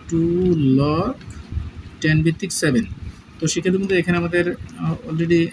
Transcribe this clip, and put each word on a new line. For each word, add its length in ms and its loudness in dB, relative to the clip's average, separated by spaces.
টু 440 2
log 360 2
ten 220 4
ভিত্তিক 280 0
সেভেন। 320 0
তো 80 -2
শিক্ষার্থী 320 0
বন্ধুরা, 200 2
এখানে 180 2
আমাদের, 380 0
আহ, 180 -2
already 440 2